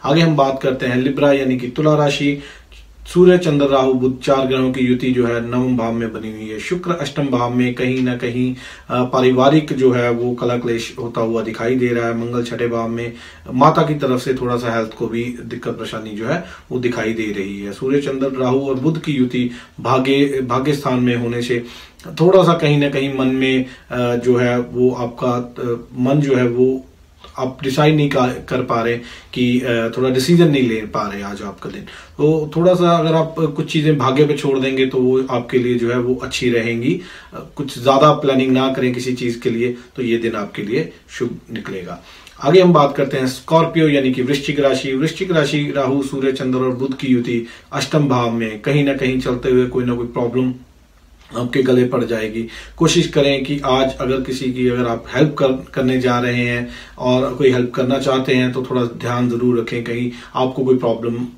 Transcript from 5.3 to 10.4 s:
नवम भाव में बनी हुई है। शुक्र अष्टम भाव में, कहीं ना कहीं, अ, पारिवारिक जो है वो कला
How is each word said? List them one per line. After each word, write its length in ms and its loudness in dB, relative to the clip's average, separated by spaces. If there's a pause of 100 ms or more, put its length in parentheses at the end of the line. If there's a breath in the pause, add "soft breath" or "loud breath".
नवम 260 0
भाव 160 -2
में 200 -2
बनी 200 -8
हुई 160 -10
है। 120 -8
शुक्र 300 -6
अष्टम 360 -4
भाव 280 0
में, 200 2
कहीं 280 -2
ना 140 0
कहीं, 380 -2 (360 loud breath)
अ, 140 0
पारिवारिक 680 4
जो 200 4
है 180 0
वो 240 -2
कला 240 -2